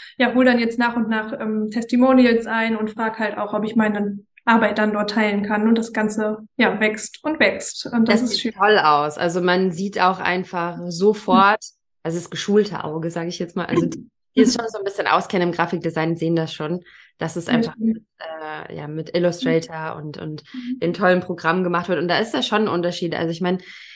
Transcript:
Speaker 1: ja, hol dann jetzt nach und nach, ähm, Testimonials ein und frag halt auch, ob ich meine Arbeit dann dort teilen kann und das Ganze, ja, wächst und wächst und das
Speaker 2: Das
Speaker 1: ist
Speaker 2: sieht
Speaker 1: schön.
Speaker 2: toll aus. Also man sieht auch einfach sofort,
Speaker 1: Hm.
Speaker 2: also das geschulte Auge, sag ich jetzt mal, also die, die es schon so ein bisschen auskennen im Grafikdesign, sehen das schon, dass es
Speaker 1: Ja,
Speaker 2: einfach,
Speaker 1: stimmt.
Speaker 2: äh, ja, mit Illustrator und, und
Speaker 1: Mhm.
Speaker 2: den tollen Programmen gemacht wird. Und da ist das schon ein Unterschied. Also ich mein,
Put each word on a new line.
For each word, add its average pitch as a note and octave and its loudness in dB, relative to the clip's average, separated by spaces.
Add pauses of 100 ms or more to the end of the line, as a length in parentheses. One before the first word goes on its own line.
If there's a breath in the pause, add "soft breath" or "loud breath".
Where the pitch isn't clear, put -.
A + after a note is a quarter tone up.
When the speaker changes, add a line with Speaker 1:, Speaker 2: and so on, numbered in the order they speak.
(180 loud breath)
Speaker 1:
ja, A#3+ 2
hol B3+ 6
dann A#3+ 4
jetzt A#3 0
nach A#3+ 0
und A3 0
nach, A3 -2
ähm, G#3+ -2
Testimonials B3 4
ein A3+ -2
und G#3+ -4
frag A3 -4
halt G#3 -4
auch, G#3 -4
ob G#3+ -2
ich A3 -6
meine G#3 0 (260)
Arbeit A3 4
dann G#3+ 2
dort G#3 -2
teilen G#3 0
kann G#3+ 0
und A#3 6
das A3+ -4
Ganze, G#3+ -2 (200)
ja, G#3 2
wächst G#3+ -4
und D#4 -2
wächst - -2
und A3+ 2
das A3+ 4
Speaker 2:
Das B3 0
Speaker 1:
ist - -2
Speaker 2:
sieht A3 -4
Speaker 1:
schön. F#3 -10
Speaker 2:
toll G#3 6
aus. D3+ 4
Also F3 0
man F3+ 2
sieht G3 -6
auch F#3 2
einfach F3 -4
sofort, G3 4
Speaker 1:
Hm. - -20 (260)
Speaker 2:
also E3 -4
das E3+ -8
geschulte G3+ 0
Auge, D#3+ -6
sag E3 -6
ich F3+ -8
jetzt E3+ -8
mal, F3 -2
also E3+ 0
die, - -10 (280)
die B3+ 6
es - 4
schon A#3+ -4
so G#3+ -8
ein G3 -8
bisschen - -4
auskennen F3 2
im E3 -2
Grafikdesign, E3 -2
sehen E3 0
das D#3+ -2
schon, E3 -6 (320 soft breath)
dass D#3+ -6
es E3+ -4
Speaker 1:
Ja, A#3+ 2
Speaker 2:
einfach, A#3 0
Speaker 1:
stimmt. A3 -2 (140)
Speaker 2:
äh, D#3 -12
ja, D3 -10
mit D#3 -8
Illustrator E3 -2
und, D3+ -12
und D3+ -10 (100)
Speaker 1:
Mhm. B3+ -8
Speaker 2:
den E3+ 0
tollen F3+ 4
Programmen F3+ -2
gemacht F3 -2
wird. E3+ 0
Und F3 -2
da E3+ 2
ist A3 0
das B3+ -2
schon G#3+ 0
ein G#3 2
Unterschied. F3 -2
Also E3 -2
ich E3 -6
mein, F#3 0 (360 loud breath)